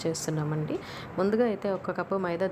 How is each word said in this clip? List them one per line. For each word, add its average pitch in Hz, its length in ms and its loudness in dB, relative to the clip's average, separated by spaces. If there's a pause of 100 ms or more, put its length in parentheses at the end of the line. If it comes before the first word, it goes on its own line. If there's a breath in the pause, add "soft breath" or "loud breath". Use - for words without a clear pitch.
చేస్తున్నామండి. 156 720 0 (420 loud breath)
ముందుగా 214 320 4
అయితే 202 180 -2 (100)
ఒక 185 200 -2
కప్పు 190 280 0
మైదా 175 260 2